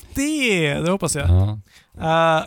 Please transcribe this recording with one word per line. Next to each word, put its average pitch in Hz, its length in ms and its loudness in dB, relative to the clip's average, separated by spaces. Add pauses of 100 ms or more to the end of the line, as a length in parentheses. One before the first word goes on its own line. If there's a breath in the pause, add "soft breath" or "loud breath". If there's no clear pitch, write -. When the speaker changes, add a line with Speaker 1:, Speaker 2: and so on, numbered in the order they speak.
(220)
Speaker 1:
det, 226 520 0
det 156 160 -2
hoppas 180 260 -2
jag. 139 140 -2
Speaker 2:
Ja. 98 280 2 (840 soft breath)
Speaker 1:
Eh, - 60 -6